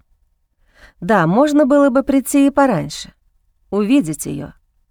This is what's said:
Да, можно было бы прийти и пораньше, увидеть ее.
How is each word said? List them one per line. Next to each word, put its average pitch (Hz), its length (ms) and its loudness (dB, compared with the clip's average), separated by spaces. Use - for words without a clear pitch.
Да, 180 260 0
можно 285 380 2
было 285 240 4
бы 262 140 0
прийти 277 460 0
и - 20 0
пораньше, 208 640 -2
увидеть 202 560 -2
ее. 147 260 -10